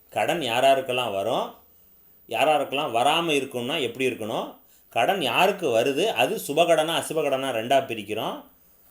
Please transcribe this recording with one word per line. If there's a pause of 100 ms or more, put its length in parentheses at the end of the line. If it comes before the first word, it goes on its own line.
கடன்
யாராருக்கெல்லாம்
வரும், (760)
யாராருக்கெல்லாம்
வராம
இருக்கும்னா
எப்படி
இருக்கணும், (340)
கடன்
யாருக்கு
வருது,
அது
சுபகடனா
அசுபகடனா
ரெண்டா
பிரிக்கிறோம். (480)